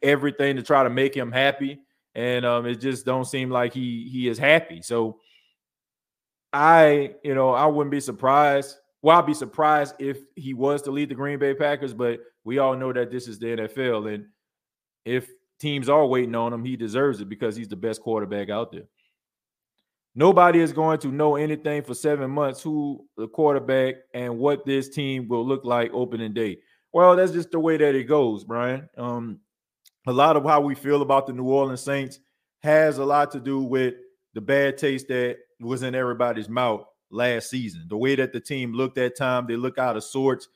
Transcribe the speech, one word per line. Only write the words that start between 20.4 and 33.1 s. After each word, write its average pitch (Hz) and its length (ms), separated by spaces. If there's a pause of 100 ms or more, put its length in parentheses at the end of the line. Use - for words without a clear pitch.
is 160 120
going 156 280
to - 80
know 147 280
anything 151 460
for 131 120
seven 143 360
months 139 320
who 147 440 (120)
the 110 100
quarterback 131 680 (180)
and 120 240
what 139 280
this 135 240
team 135 380
will 117 180
look 135 200
like 120 280
opening 113 400
day. 107 260 (340)
Well, 180 220
that's 185 160
just 165 200
the 165 80
way 160 180
that 147 180
it 131 80
goes, 117 400
Brian. 123 440 (100)
Um, 120 420 (680)
a 127 80
lot 147 240
of 143 60
how 151 180
we 143 140
feel 143 260
about 135 260
the 135 60
New 127 120
Orleans 131 360
Saints 139 380 (420)
has 151 380
a 135 60
lot 143 260